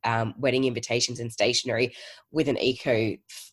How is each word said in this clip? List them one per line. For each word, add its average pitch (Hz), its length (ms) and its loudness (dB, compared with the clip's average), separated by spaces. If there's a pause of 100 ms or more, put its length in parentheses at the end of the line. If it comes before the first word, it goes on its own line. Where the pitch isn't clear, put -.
um, 113 340 0
wedding 131 280 2
invitations 120 540 -2
and 117 120 -6
stationery 120 640 0 (360)
with 147 160 2
an 135 120 2
eco, 113 560 2 (380)